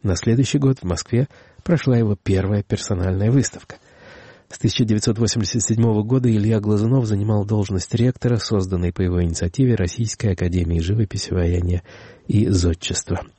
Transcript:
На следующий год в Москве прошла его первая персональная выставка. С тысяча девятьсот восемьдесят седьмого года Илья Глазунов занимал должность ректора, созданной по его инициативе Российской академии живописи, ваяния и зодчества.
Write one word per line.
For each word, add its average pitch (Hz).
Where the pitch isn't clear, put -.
На 92
следующий 127
год 135
в -
Москве 113
прошла 135
его 104
первая 98
персональная 95
выставка. -
С -
тысяча -
девятьсот 107
восемьдесят 113
седьмого 110
года 123
Илья 107
Глазунов 107
занимал 104
должность 101
ректора, 120
созданной 92
по -
его 90
инициативе 95
Российской 104
академии 85
живописи, 101
ваяния 90
и 107
зодчества. 87